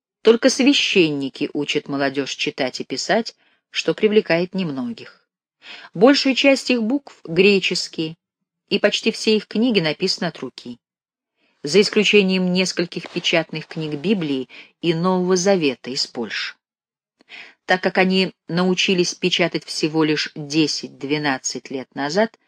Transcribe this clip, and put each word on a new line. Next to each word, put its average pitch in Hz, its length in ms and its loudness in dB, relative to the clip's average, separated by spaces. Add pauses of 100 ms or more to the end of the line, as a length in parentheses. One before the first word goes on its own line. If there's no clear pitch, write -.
(220)
Только 233 280 6
священники 160 1000 2
учат 147 380 -4
молодежь 139 480 -2
читать 143 420 -4
и 127 60 -8
писать, 180 500 -2 (340)
что - 240 -2
привлекает 190 600 2
немногих. 131 720 -8 (680)
Большая 262 420 4
часть 277 360 2
их 240 120 0
букв — 254 420 -4
греческие, 175 920 0 (540)
и 196 100 0
почти 208 320 0
все 214 240 0
их 202 100 -2
книги 214 360 0
написаны 165 480 -4
от - 100 -16
руки, 123 400 -14 (840)
за 151 180 2
исключением 190 720 2
нескольких 180 560 -4
печатных 165 580 -4
книг 156 320 -8
Библии 147 480 -2 (320)
и 170 140 0
Нового 180 420 2
Завета 175 540 0
из 131 180 -4
Польши. - 480 -8 (1120)
Так 185 180 0
как 185 140 0
они 190 340 2 (160)
научились 180 680 0
печатать 170 500 0
всего 160 400 0
лишь 151 280 -2
десять-двенадцать 143 1400 -4
лет 131 240 -10
назад — 151 540 -2